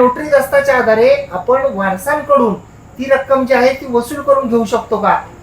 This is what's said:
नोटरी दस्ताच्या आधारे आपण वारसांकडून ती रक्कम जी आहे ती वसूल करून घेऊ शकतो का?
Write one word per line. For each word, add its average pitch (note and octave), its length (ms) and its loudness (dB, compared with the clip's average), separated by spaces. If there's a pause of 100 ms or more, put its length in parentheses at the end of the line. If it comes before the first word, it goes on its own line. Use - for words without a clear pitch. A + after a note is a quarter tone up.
नोटरी B3+ 300 0
दस्ताच्या C#4+ 480 2
आधारे A3+ 540 2
आपण B3 300 -2 (120)
वारसांकडून A#3+ 800 0 (460)
ती C4+ 120 -8
रक्कम C4+ 340 2
जी C4 80 0
आहे B3+ 200 4
ती C#4+ 180 -10
वसूल A#3 300 -4
करून C4+ 260 0
घेऊ A3+ 180 0
शकतो G#3+ 320 -4
का? G3 240 0 (220)